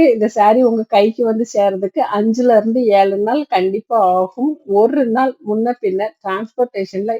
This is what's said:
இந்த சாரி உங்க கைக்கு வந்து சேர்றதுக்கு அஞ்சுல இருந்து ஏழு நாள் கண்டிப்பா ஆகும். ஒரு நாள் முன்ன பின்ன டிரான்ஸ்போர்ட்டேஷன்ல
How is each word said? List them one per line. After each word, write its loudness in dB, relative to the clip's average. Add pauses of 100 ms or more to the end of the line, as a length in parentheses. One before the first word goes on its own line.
இந்த 2
சாரி 2
உங்க 0
கைக்கு 2
வந்து -2
சேர்றதுக்கு -2 (100)
அஞ்சுல 2
இருந்து 0 (100)
ஏழு 2
நாள் -2
கண்டிப்பா -2 (100)
ஆகும். -2 (200)
ஒரு 2
நாள் 0 (120)
முன்ன -4
பின்ன -4
டிரான்ஸ்போர்ட்டேஷன்ல -6